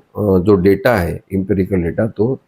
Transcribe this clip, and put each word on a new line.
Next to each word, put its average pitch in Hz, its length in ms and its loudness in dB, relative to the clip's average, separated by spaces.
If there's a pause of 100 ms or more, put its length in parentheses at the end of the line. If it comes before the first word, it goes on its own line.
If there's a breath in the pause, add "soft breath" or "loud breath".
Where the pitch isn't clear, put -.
(160)
अ, 98 300 2
जो 104 80 6
डेटा 98 360 2
आहे, 87 280 -2 (140)
एम्पिरिकल 95 500 -2
डेटा, 85 240 -4
तो 113 280 -4 (140)